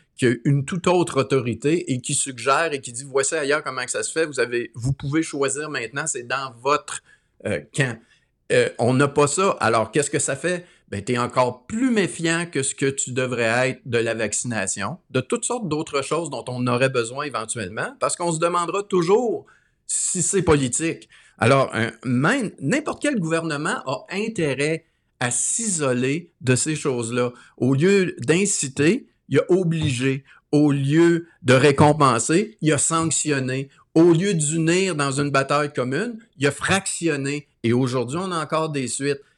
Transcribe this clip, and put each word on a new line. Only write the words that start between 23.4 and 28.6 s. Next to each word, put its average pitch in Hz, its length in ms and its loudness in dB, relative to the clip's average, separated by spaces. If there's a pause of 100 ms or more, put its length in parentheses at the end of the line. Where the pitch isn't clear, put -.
a 139 240 -6
intérêt 160 720 -2 (360)
à 123 100 0
s'isoler 147 1120 -2
de 127 160 4
ces 156 180 -2
choses-là. 123 560 -2 (260)
Au 131 180 2
lieu 180 440 4
d'inciter, 156 880 0 (220)